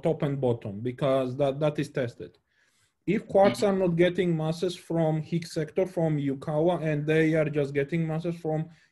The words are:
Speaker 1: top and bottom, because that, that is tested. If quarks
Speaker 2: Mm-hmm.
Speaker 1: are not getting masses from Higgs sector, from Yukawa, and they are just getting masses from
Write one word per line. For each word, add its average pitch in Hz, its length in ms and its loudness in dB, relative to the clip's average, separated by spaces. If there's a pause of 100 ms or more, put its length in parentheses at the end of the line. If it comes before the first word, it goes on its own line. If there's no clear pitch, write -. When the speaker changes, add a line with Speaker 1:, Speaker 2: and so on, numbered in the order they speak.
Speaker 1:
top 160 200 0
and 143 180 -2
bottom, 117 420 -2
because 131 560 0
that, 139 220 0
that 151 200 0
is 139 100 -4
tested. - 480 -6 (680)
If 208 200 0
quarks 196 300 4
Speaker 2:
Mm-hmm. 214 80 0
Speaker 1:
are 196 80 4
not 185 220 2
getting 175 400 4
masses 160 400 -2
from 160 460 0
Higgs 170 320 -4
sector, 170 320 -2
from 165 320 -2
Yukawa, 151 680 0
and 151 220 -2
they 156 300 4
are 151 140 2
just 143 240 -2
getting 143 320 0
masses 160 300 -4
from 156 300 -4 (260)